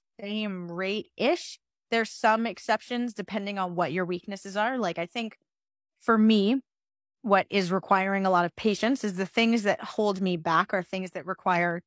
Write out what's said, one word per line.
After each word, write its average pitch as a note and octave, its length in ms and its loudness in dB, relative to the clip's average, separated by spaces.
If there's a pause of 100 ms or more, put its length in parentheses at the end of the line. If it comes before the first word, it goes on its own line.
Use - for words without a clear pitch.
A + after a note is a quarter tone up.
(200)
same G3+ 500 -6
rate-ish. G3 880 -4 (320)
There's A3+ 200 0
some A3+ 360 0
exceptions A#3 680 -4
depending G3+ 440 -6
on F3+ 160 -4
what E3 180 0
your F3+ 120 -2
weaknesses F#3+ 520 -8
are. A#3+ 220 0
Like, F3 200 -2
I F#3+ 80 -4
think A3+ 320 -8 (640)
for A3+ 180 4
me, A3 440 6 (600)
what G3 280 4
is F#3 220 0
requiring F#3+ 540 0
a F#3+ 40 4
lot F3 160 4
of - 100 -8
patience A3 480 0
is G3 120 -4
the F#3+ 100 -2
things A3+ 380 2
that G3+ 180 0
hold G#3 400 -2
me F#3 140 0
back E3 380 0
are F#3 100 -2
things F#3 280 -8
that E3 140 -12
require F3 600 0